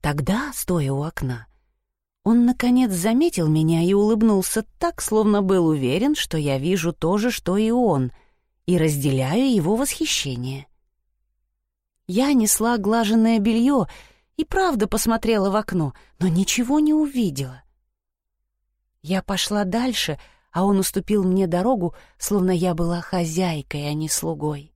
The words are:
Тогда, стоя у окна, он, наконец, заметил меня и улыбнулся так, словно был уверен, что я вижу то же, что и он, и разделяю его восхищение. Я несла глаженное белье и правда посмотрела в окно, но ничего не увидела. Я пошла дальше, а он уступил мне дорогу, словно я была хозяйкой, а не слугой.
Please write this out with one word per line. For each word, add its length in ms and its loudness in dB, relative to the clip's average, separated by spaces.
Тогда, 540 -2
стоя 380 -2
у 100 -2
окна, 440 -6
он, 220 4
наконец, 460 2
заметил 560 0
меня 340 2
и 100 2
улыбнулся 720 2
так, 220 -4
словно 420 2
был 240 2
уверен, 480 0
что 240 -4
я 200 -2
вижу 340 -2
то 260 -2
же, 120 0
что 260 -4
и 140 2
он, 420 0
и 120 2
разделяю 760 0
его 220 2
восхищение. 920 -4
Я 260 2
несла 460 2
глаженное 600 2
белье 480 2
и 80 -4
правда 440 0
посмотрела 640 0
в 60 -2
окно, 380 -2
но 100 0
ничего 520 0
не 120 2
увидела. 720 -2
Я 200 -2
пошла 420 -2
дальше, 540 -2
а 140 0
он 140 4
уступил 440 0
мне 240 2
дорогу, 480 0
словно 320 0
я 240 0
была 260 -2
хозяйкой, 880 -4
а 60 -4
не 140 -4
слугой. 680 -6